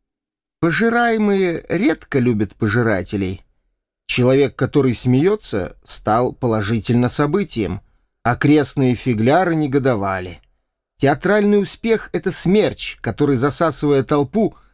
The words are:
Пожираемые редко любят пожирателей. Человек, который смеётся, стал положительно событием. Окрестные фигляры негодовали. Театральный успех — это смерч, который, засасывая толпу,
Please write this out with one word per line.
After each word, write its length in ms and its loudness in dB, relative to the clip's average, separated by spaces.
Пожираемые 1080 0
редко 500 -2
любят 360 0
пожирателей. 920 -2
Человек, 520 2
который 360 0
смеётся, 920 -2
стал 480 -2
положительно 760 0
событием. 720 -2
Окрестные 720 2
фигляры 600 0
негодовали. 840 -2
Театральный 640 2
успех — 500 -4
это 200 -4
смерч, 680 -2
который, 380 0
засасывая 680 0
толпу, 520 -2